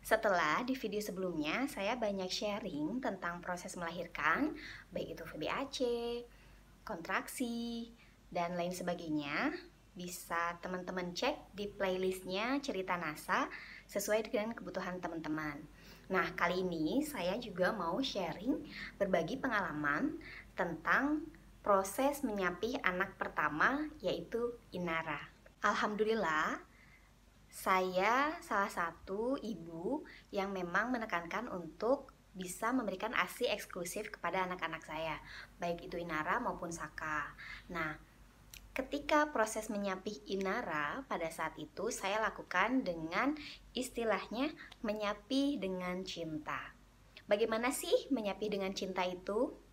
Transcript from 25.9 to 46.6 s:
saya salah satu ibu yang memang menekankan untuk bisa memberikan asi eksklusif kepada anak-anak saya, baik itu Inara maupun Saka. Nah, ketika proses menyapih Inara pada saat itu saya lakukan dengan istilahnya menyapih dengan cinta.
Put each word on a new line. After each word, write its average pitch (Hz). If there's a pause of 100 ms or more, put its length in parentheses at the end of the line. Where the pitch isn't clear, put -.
saya 196
salah 202
satu 208
ibu 175 (320)
yang 196
memang 190
menekankan 214
untuk 202 (240)
bisa 190
memberikan 214
asi 185
eksklusif 202
kepada 180
anak-anak 165
saya, 160 (400)
baik 170
itu 170
Inara 170
maupun 175
Saka. 151 (400)
Nah, 160 (800)
ketika 294
proses 220
menyapih 202
Inara 190
pada 170
saat 160
itu 202
saya 202
lakukan 214
dengan 180 (320)
istilahnya 233 (320)
menyapih 214
dengan 180
cinta. 151 (560)